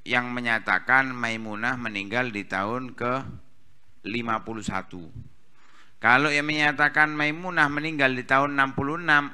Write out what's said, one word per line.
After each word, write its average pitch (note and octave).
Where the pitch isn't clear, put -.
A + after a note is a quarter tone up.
yang B2
menyatakan B2
Maimunah A2+
meninggal A2+
di G2+
tahun A2
ke B2
lima A2+
puluh A2
satu. F#2
Kalau C3+
yang D3
menyatakan D3+
Maimunah D3+
meninggal D3
di B2+
tahun C#3
enam C3+
puluh C#3
enam, D3